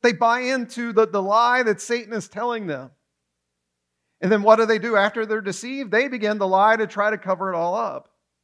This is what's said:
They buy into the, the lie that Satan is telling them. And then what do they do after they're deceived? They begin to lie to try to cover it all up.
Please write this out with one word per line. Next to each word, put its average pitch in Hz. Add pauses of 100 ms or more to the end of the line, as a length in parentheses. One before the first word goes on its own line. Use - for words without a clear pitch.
They 233
buy 233
into 240
the, 220
the 202
lie 240
that 214
Satan 233
is 220
telling 226
them. 135 (1300)
And 180
then 208
what 220
do 226
they 220
do 214
after 214
they're 214
deceived? 233
They 247
begin 214
to 202
lie 196
to 220
try 208
to 214
cover 185
it -
all 170
up. 202 (340)